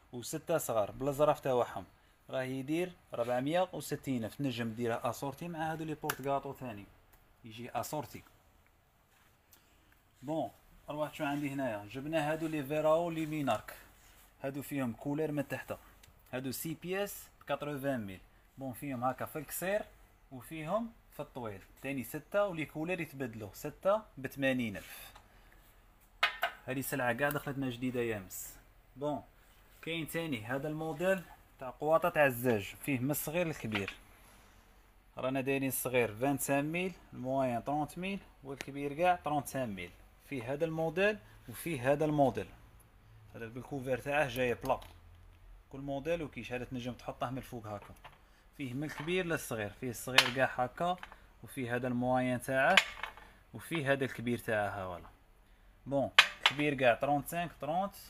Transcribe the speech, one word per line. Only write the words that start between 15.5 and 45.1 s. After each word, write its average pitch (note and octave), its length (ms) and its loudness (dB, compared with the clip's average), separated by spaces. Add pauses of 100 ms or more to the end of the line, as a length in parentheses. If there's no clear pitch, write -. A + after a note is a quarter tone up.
هادو C3 180 -2
سي D#3 320 -4
بي F#3 200 -2
اس - 240 -6 (140)
ب - 20 -20
كاتروفان C#3 640 -2
ميل. F#2+ 140 -8 (380)
بون، C3 160 -6
فيهم C3 300 -4
هاكا B2+ 220 0
في - 140 -6
القصير F#3+ 420 0 (500)
وفيهم D#3+ 600 -4 (220)
في - 60 -8
الطويل، A2+ 420 -8 (200)
تاني C3+ 220 -2
ستة G3+ 420 0
ولي E3 200 -2
كولر F3 340 -2
يتبدلوا، A#2 540 -6
ستة G3 480 0 (160)
بثمانين B2+ 600 0
ألف. - 360 -12 (1500)
هادي C3 140 0
سلعة B2 380 2
قاع C#3+ 100 4
دخلتنا C#3 400 -2
جديدة B2 300 0
يا A2+ 200 2
مس. - 340 -10 (420)
بون، C#3+ 280 -2 (580)
كاين D#3+ 260 -2
تاني D3+ 380 -2
هذا C3+ 220 -2
الموديل D#3+ 560 0 (360)
تاع B2+ 100 -8
قواطة D#3 400 4
تاع D#3 160 8
الزاج، A#2+ 360 4
فيه B2+ 380 -2
من C3 120 2
الصغير E3 360 0
للكبير، G#2+ 460 -2 (1200)
رانا C3 240 0
دايرين C3+ 260 2
الصغير A#2+ 480 2
فان C3 220 2
سان C#3+ 340 2
ميل، F3+ 220 0 (200)
الموين B2+ 480 0
طرونت C#3+ 360 -2
ميل، F#3+ 220 -4 (240)
والكبير C#3 600 -4
قاع F3+ 120 6
طرونت D3 320 -2
سان B2 280 -4
ميل. F2 160 -8 (380)
فيه B2+ 240 -4
هذا D3 120 0
الموديل D#3+ 520 2 (320)
وفيه C3 420 0
هذا D3 140 4
الموديل، C#3 420 4 (880)
هذا A#2 120 -8
بالكوفير B2+ 500 -4
تاعه C#3+ 300 2
جاي B2 260 2
بلا، B2+ 260 2 (920)